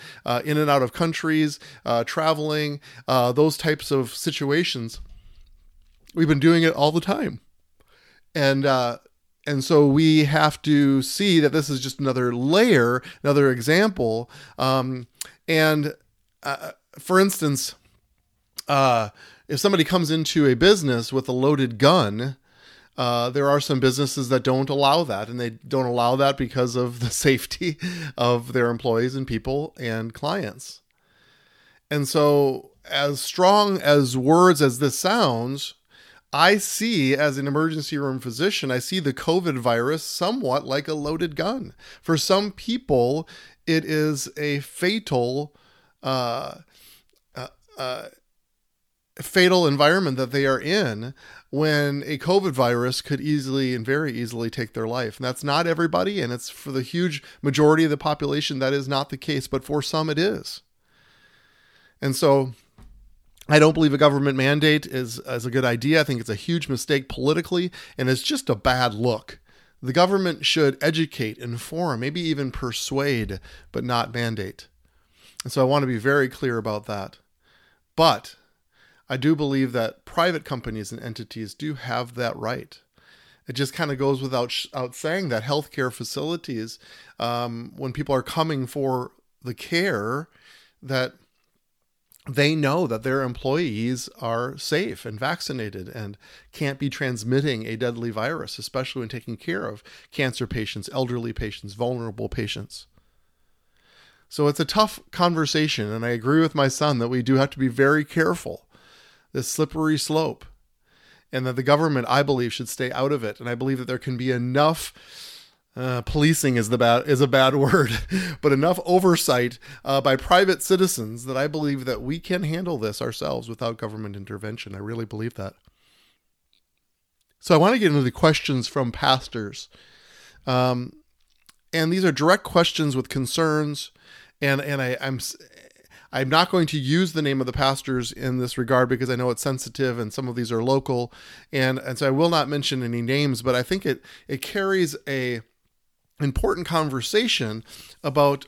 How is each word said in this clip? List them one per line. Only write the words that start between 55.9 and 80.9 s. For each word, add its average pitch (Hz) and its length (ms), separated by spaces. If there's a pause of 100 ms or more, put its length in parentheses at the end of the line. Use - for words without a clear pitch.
and 123 120
it's - 160
for - 220
the 131 100
huge 165 420 (180)
majority 151 440
of 151 40
the 147 80
population 147 640
that 135 140
is 139 140
not 139 220
the 139 80
case, 143 300
but - 160
for 147 180
some 156 280
it 151 100
is. - 420 (1400)
And 135 120
so 135 400 (920)
I 151 100
don't 156 160
believe 151 200
a 143 40
government 139 380
mandate 147 500
is, 127 340
is 123 260
a 123 60
good 127 140
idea. 131 360
I - 20
think 135 160
it's 113 100
a 107 60
huge 170 320
mistake 139 400
politically, 170 640 (260)
and 127 120
it's 131 140
just - 260
a 117 60
bad 123 380
look. 110 460 (420)
The 127 120
government 180 520
should 139 380
educate, 151 540
inform, 123 640
maybe 151 200
even 143 300
persuade, 120 880 (320)
but 120 140
not 117 280
mandate. 113 540 (760)
And 127 100
so 139 80
I 131 40
want 139 180
to 131 40
be 123 100
very 135 300
clear 127 300
about 107 300
that. 101 320 (760)
But 160 400 (720)
I 127 100
do 151 180
believe 139 380
that 113 320
private 170 380
companies 113 480